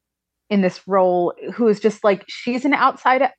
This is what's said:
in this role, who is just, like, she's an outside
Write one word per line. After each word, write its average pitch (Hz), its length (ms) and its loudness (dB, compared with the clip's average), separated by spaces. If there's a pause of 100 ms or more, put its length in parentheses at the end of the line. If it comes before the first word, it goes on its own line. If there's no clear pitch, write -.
(500)
in 202 100 2
this 180 260 -2
role, 180 460 0 (220)
who 233 140 0
is 208 120 0
just, 208 240 -2
like, 202 240 0
she's 247 380 -6
an 277 80 0
outside 262 480 0 (160)